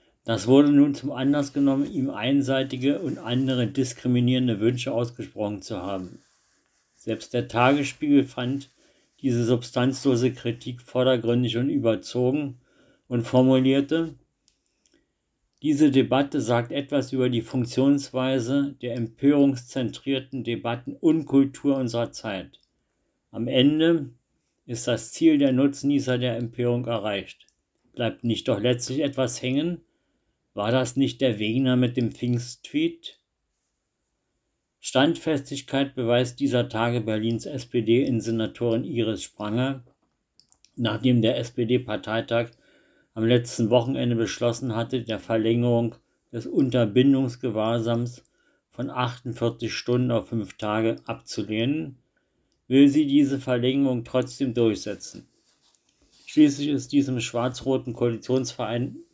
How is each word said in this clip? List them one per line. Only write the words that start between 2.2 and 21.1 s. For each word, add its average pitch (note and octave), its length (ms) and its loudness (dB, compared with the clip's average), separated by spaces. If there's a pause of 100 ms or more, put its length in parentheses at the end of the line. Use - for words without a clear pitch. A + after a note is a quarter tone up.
und D#3+ 180 -6
andere B2 500 0
diskriminierende B2 920 0
Wünsche A#2+ 320 0
ausgesprochen A#2 720 -6
zu G#2 160 -10
haben. F#2 400 -8 (800)
Selbst - 360 -8
der A#2+ 160 -2
Tagesspiegel C#3 760 2
fand C3 460 -8 (520)
diese A#2+ 240 0
substanzlose B2 880 0
Kritik A#2+ 480 -8
vordergründig A#2+ 760 0
und C3 140 0
überzogen B2+ 880 -2 (480)
und A#2+ 160 -2
formulierte, C3+ 960 2 (1500)
"Diese D3 280 6
Debatte C3 520 2
sagt A#2+ 300 0
etwas C#3 420 -2
über B2+ 160 2
die A#2 100 0
Funktionsweise C3 1400 0
der A#2+ 140 -6
empörungszentrierten C3 1500 0
Debattenunkultur C#3 1300 0